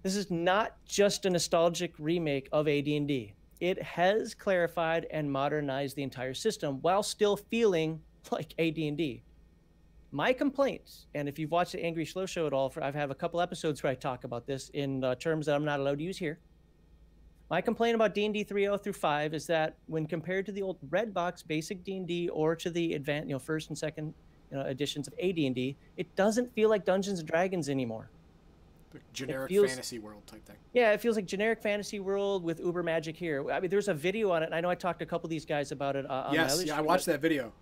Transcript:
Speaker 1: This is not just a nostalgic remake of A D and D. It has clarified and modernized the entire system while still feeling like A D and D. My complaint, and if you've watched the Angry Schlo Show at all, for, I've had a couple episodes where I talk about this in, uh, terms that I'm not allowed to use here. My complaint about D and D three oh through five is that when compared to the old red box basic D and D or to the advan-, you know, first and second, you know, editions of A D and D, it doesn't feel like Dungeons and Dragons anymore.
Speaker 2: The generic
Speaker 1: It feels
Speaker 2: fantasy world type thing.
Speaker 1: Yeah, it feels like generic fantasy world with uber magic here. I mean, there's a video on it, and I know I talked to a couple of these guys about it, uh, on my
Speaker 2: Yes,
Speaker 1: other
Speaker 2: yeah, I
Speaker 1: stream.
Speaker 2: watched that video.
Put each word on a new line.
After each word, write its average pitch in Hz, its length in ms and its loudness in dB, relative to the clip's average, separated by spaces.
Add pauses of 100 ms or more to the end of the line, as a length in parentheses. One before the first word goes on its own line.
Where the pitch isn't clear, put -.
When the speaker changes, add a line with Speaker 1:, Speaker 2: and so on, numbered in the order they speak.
Speaker 1:
This 190 140 0
is 202 140 -4
not 185 460 2 (100)
just 202 400 2
a 190 40 4
nostalgic 170 680 2
remake 151 540 0
of 151 160 2
A 143 140 2
D 147 140 0
and 147 120 0
D. 120 260 -4 (260)
It 180 220 0
has 190 520 2
clarified 165 760 0
and 151 200 -2
modernized 139 680 -2
the 147 60 -4
entire 131 320 -6
system 147 460 -2
while 180 220 4
still 208 340 2
feeling 170 640 2 (300)
like - 280 -4
A 165 120 2
D 156 180 -2
and 147 80 -4
D. 135 260 -4 (880)
My 160 200 2
complaint, 277 840 0
and 143 140 -2
if 143 100 -8
you've 151 140 -4
watched 175 200 2
the - 120 -6
Angry 165 200 -2
Schlo 185 220 -6
Show 175 200 -2
at 143 60 0
all, 135 160 2
for, 151 140 -6
I've 139 140 -2
had 147 160 -2
a - 20 -4
couple 170 260 -2
episodes 170 420 -2
where 143 100 0
I - 20 -2
talk 127 300 -6
about 120 200 -8
this 135 260 -6
in, 135 340 -2
uh, 127 100 2
terms 156 320 -2
that 147 80 4
I'm 143 100 0
not 147 140 0
allowed 139 200 0
to 151 60 -4
use 185 140 -6
here. 165 220 -4 (1080)
My 165 120 2
complaint 233 340 2
about 220 200 4
D 208 100 2
and 214 100 2
D 208 80 0
three 202 260 2
oh 202 80 2
through 202 180 -4
five 151 400 0
is 147 140 -4
that 160 280 2 (100)
when 156 200 -2
compared 180 400 -4
to 214 60 -8
the 196 100 -6
old 190 160 -4 (100)
red 202 240 -2
box 175 300 -4
basic 165 420 -4
D 190 140 -6
and 185 100 -6
D 175 200 0
or 156 280 2
to 175 140 -4
the 170 280 0
advan-, 147 280 -2
you 151 60 -4
know, 135 60 -2
first 156 300 -4
and 143 100 -6
second, 151 360 -6 (360)
you 143 60 -8
know, 139 80 -4
editions 139 420 -4
of - 120 -14
A 180 140 0
D 160 140 2
and 127 80 0
D, 127 220 -2 (200)
it - 200 -8
doesn't 226 380 2
feel 214 160 4
like 214 140 4
Dungeons 196 360 2
and 156 80 -8
Dragons 175 400 2
anymore. 117 420 -2 (800)
Speaker 2:
The 143 80 -18 (140)
generic 135 380 -4
Speaker 1:
It 185 40 0
feels 202 160 8
Speaker 2:
fantasy 127 300 -6
world 107 260 -16
type - 180 -20
thing. - 120 -20 (160)
Speaker 1:
Yeah, 240 200 6
it 208 80 2
feels 233 140 2
like 208 120 -2
generic 214 360 0
fantasy 208 380 -2
world 196 420 0
with 165 160 -2
uber 175 240 -2
magic 160 340 -2
here. 156 340 -2
I 139 100 0
mean, 180 100 -2
there's 202 180 2
a 185 60 2
video 190 380 0
on 160 100 4
it, 165 40 0
and - 100 -6
I 170 40 0
know 175 100 0
I 180 40 2
talked 175 240 -2
to 170 60 -6
a - 40 -8
couple 170 200 -2
of - 20 -8
these 156 140 -4
guys 147 260 -2
about 139 240 -2
it, 139 160 -4
uh, 135 160 -2
on - 20 0
my 143 60 2
Speaker 2:
Yes, 156 200 4
Speaker 1:
other 180 100 2
Speaker 2:
yeah, 151 80 -2
I 147 60 -2
Speaker 1:
stream. 156 80 0
Speaker 2:
watched 180 200 4
that 151 140 2
video. 139 420 2